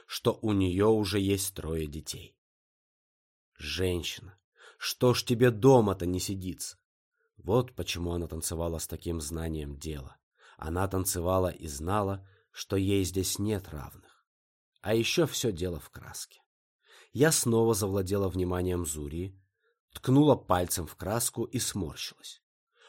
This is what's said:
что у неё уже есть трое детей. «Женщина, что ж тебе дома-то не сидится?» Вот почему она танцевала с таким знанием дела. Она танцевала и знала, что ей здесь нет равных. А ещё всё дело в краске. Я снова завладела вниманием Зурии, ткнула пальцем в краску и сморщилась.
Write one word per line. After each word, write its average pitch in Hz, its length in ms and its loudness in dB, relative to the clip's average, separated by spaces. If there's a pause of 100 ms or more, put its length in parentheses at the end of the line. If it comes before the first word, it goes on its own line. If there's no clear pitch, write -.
что - 360 -2
у 110 100 0
неё 98 380 4
уже 104 300 2
есть 98 340 0
трое 80 320 -4
детей. - 500 -12 (1200)
«Женщина, 85 840 -4 (400)
что - 360 2
ж - 80 0
тебе 123 280 4
дома-то 107 560 6
не 90 120 0
сидится?» 92 600 -6 (600)
Вот 123 360 0
почему 87 380 -4
она 85 140 -4
танцевала 82 520 -6
с - 80 -8
таким 85 340 -6
знанием 78 580 -6
дела. 71 380 -10 (400)
Она 87 320 -2
танцевала 92 600 0
и - 200 -8
знала, 95 580 -4 (240)
что - 260 -4
ей 98 280 2
здесь 90 340 -2
нет 101 300 -4
равных. - 580 -16 (560)
А 107 120 0
ещё 117 320 2
всё 123 260 -2
дело 90 260 -4
в - 120 -16
краске. - 520 -16 (720)
Я 147 200 4
снова 113 420 4
завладела 98 540 0
вниманием 90 560 0
Зурии, 78 560 -8 (520)
ткнула 139 420 6
пальцем 90 520 0
в - 100 -18
краску 113 480 -4
и - 140 -6
сморщилась. - 840 -8 (460)